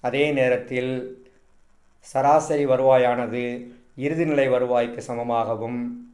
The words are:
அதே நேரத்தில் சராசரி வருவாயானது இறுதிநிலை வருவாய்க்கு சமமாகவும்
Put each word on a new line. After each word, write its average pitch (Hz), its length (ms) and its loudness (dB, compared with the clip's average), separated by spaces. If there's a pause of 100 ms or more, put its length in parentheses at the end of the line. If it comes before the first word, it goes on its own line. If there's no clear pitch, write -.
அதே 139 320 0
நேரத்தில் 127 920 -2 (760)
சராசரி 147 640 2
வருவாயானது 123 1040 2 (240)
இறுதிநிலை 147 520 0
வருவாய்க்கு 120 580 0
சமமாகவும் 117 800 -4 (260)